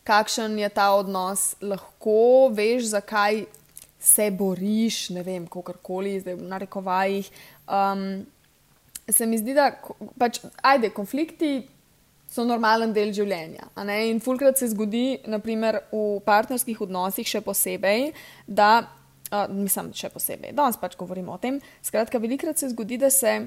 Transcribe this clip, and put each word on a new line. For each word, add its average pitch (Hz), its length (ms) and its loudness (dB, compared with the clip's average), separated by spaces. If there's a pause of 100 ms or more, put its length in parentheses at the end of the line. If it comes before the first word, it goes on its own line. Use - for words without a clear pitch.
kakšen 214 540 2
je 208 140 -2
ta 202 220 4
odnos 196 640 0
lahko, 202 600 -2 (320)
veš, 226 380 0
zakaj 214 580 0 (500)
se - 340 2
boriš, 202 800 0
ne 180 140 -8
vem, 180 220 -8
kakorkoli, 185 720 -8
zdaj 185 180 -8
v 175 80 -12
narekovajih. 190 880 -2 (340)
Um, 196 600 -2 (800)
se 226 220 0
mi 226 120 2
zdi, 226 160 -4
da 277 180 4
ko-, - 240 -16 (160)
pač, 240 280 0 (200)
ajde, 254 300 4
konflikti 285 680 -4 (760)
so 240 140 -4
normalen 226 480 2
del 208 200 2
življenja, 190 600 -4
a 202 120 -10
ne? 202 200 -4
In 226 160 0
fulkrat 262 380 2
se 247 100 0
zgodi, 226 560 -2
na 214 160 -4
primer, 220 460 -2
v 208 340 -2
partnerskih 220 600 2
odnosih 190 460 -4
še 220 140 -4
posebej, 202 720 0 (320)
da, 214 420 6 (440)
a, 202 180 0
mislim, 196 460 -2
še - 180 -10
posebej, - 420 -8
danes 247 240 2
pač - 200 -8
govorimo 180 380 -8
o 185 60 -12
tem, 269 180 -2 (200)
skratka, 226 420 -2
velikokrat 277 380 -2
se 269 120 -2
zgodi, 233 280 -6
da 269 120 4
se 214 380 2